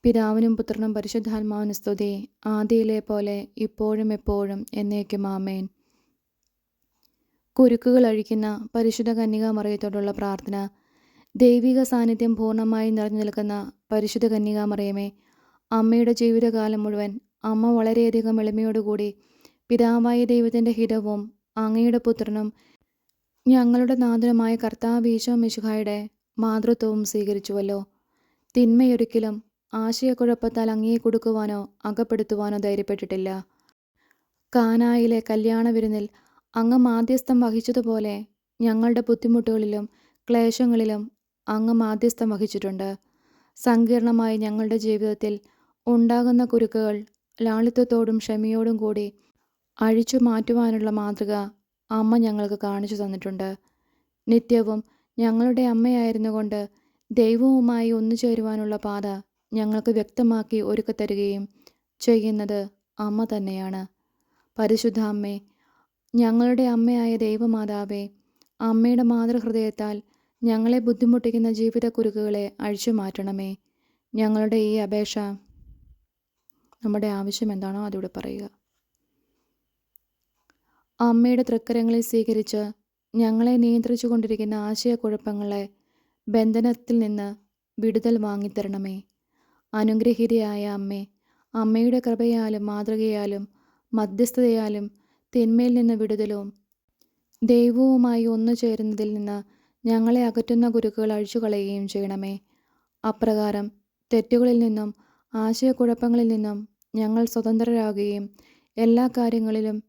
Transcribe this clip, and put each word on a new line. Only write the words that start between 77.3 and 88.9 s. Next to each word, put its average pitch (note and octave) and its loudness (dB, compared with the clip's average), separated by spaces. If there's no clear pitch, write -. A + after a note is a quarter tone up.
എന്താണോ G3 -6
അതിവിടെ F#3+ -8
പറയുക. - -10
അമ്മയുടെ A#3+ 4
തൃക്കരങ്ങളിൽ A#3 0
സ്വീകരിച്ച് A3 -2
ഞങ്ങളെ A3+ 2
നിയന്ത്രിച്ചു A#3 2
കൊണ്ടിരിക്കുന്ന A3 -2
ആശയക്കുഴപ്പങ്ങളെ G#3 -4
ബന്ധനത്തിൽ A3+ 2
നിന്ന് G#3 -4
വിടുതൽ A3+ 2
വാങ്ങിത്തരണമേ. G3 -6